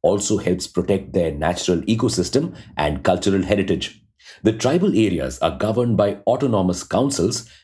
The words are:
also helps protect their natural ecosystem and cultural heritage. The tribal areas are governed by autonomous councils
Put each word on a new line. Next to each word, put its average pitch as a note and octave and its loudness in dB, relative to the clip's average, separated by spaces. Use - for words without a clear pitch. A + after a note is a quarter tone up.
also G2+ 2
helps F2+ -2
protect - -2
their E2+ 0
natural E2 0
ecosystem A2+ 0
and D2 -2
cultural F#2+ 2
heritage. G2 -2
The - 4
tribal D#3+ 2
areas F2+ 0
are E2 0
governed A2+ 0
by G2+ 2
autonomous G#2+ 0
councils A#2 -2